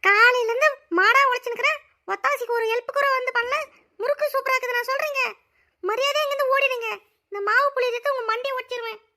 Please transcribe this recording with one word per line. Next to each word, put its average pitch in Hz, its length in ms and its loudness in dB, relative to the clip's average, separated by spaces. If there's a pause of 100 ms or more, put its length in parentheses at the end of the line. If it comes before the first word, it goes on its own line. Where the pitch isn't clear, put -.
காலையில 453 480 6
இருந்து 523 180 2 (200)
மாடா 403 380 4
உழைச்சுன்னுக்குறேன், 508 540 0 (260)
ஒத்தாசிக்கு 466 520 -2
ஒரு 453 80 0
ஹெல்ப் 480 260 -2
கூட 571 180 0
வந்து 508 220 -2
பண்ணல, 494 240 -2 (440)
முறுக்கு 571 320 -2
சூப்பரா 508 240 0
இருக்குதுன்னு 494 340 -4
சொல்றீங்க. 554 320 -2 (640)
மரியாதையா 539 400 0
இங்கிருந்து 554 280 0
ஓடிடுங்க, 523 360 0 (440)
இந்த 403 80 -8
மாவு 453 300 2
புளியத்தை 494 420 -2
உங்க 523 140 -4
மண்டையை 494 280 -4
உடைச்சிருவேன். 480 460 -8 (160)